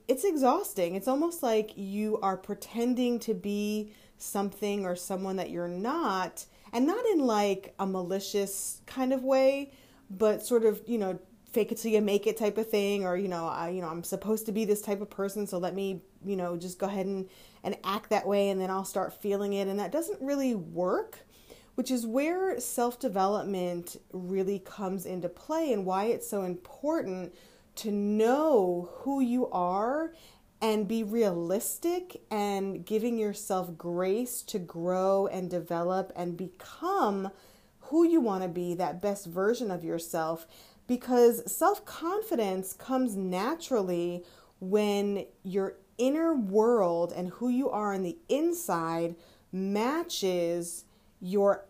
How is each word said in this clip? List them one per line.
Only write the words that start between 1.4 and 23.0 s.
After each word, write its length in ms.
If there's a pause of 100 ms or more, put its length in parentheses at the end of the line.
like 340
you 460
are 140
pretending 840
to 160
be 580 (240)
something 720
or 80
someone 400
that 160
you're 160
not, 800 (260)
and 160
not 200
in, 120
like, 580
a 80
malicious 1000
kind 260
of 100
way, 480 (380)
but 340
sort 220
of, 220
you 100
know, 220 (320)
fake 200
it 60
till 140
you 100
make 260
it 100
type 200
of 120
thing, 360
or, 120
you 100
know, 200
I, 220
you 120
know, 60
I'm 160
supposed 440
to 40
be 140
this 160
type 180
of 100
person, 380
so 100
let 180
me, 260 (220)
you 120
know, 220
just 220
go 80
ahead 180
and, 240 (340)
and 200
act 260
that 180
way, 220
and 100
then 100
I'll 160
start 280
feeling 400
it. 140
And 120
that 120
doesn't 300
really 340
work, 640 (560)
which 160
is 140
where 540
self-development 1400 (140)